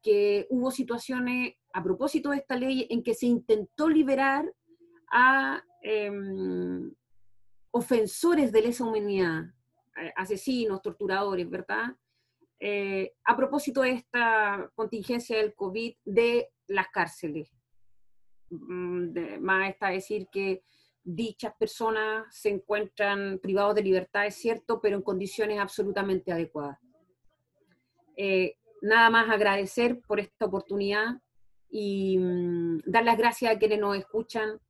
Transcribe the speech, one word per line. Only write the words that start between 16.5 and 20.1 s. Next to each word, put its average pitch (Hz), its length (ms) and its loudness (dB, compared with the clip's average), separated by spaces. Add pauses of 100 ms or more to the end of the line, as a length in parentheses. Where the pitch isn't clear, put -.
las 196 220 -2
cárceles. 160 640 -6 (1000)
Mm, 180 600 -6
de, 160 280 -6
más 190 300 0
está 196 200 -4
decir 190 420 -6